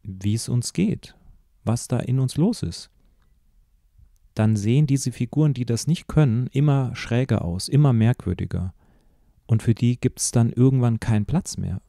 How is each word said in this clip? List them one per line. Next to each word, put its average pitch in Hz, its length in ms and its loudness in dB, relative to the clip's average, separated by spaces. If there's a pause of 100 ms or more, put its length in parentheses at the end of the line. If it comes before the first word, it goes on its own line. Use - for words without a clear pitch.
wie 98 320 -4
es 113 140 -6
uns 123 240 -2
geht, - 440 -2 (480)
was 117 240 -2
da 120 100 -2
in 127 220 -2
uns 127 160 -2
los 190 260 0
ist, - 280 -10 (1400)
dann 110 220 2
sehen 120 300 2
diese 131 240 0
Figuren, 143 440 0
die 123 100 -4
das 117 240 -2
nicht - 180 -2
können, 127 420 2
immer 139 460 0
schräger - 500 -2
aus, 87 240 -6
immer 139 240 4
merkwürdiger. 95 840 0 (720)
Und 110 180 0
für 117 100 2
die 120 240 0
gibt's - 320 -4
dann 117 200 2
irgendwann 123 500 2
keinen 107 260 0
Platz - 300 -4
mehr. 92 320 -6